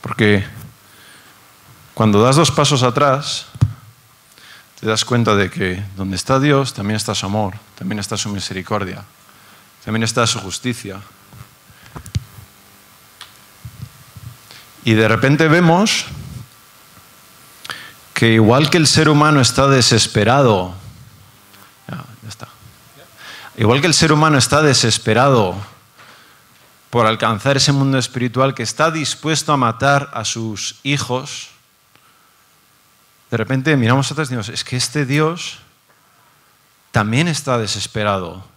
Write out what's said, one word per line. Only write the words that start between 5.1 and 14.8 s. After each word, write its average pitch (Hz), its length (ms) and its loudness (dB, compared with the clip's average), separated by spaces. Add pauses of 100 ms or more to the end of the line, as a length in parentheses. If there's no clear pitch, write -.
de 98 160 0
que 92 340 -6 (120)
donde 95 200 -6
está 135 240 0
Dios 139 340 0
también 104 220 -4
está 107 180 -4
su 95 120 -6
amor, 101 280 -2 (220)
también 104 220 -8
está 101 180 -8
su 104 120 -6
misericordia, 98 760 -8 (800)
también 110 200 -2
está 117 240 0
su 117 120 -4
justicia. 104 600 -10 (3750)